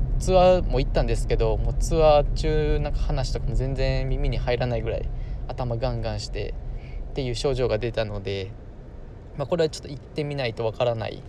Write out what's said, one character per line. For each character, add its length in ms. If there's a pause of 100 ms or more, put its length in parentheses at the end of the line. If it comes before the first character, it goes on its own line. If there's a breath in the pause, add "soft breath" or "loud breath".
(200)
ツ 180
ア 220
ー 20
も 160
行 100
っ 20
た 120
ん 40
で 100
す 100
け 100
ど、 200
も 140
う 40
ツ 280
ア 180
ー 140
中、 460
な 100
ん 20
か 80
話 320
と 80
か 60
も 80
全 200
然 340
耳 200
に 100
入 180
ら 100
な 100
い 60
ぐ 80
ら 80
い 100 (400 loud breath)
頭 280
ガ 160
ン 80
ガ 120
ン 80
し 80
て 260 (560 loud breath)
っ 40
て 80
い 80
う 40
症 200
状 140
が 100
出 120
た 140
の 160
で、 320 (840)
ま 80
あ、 20
こ 100
れ 80
は 60
ち 80
ょ 20
っ 20
と 60
行 100
っ 40
て 200
み 140
な 100
い 80
と 120
わ 60
か 120
ら 100
な 140
い 200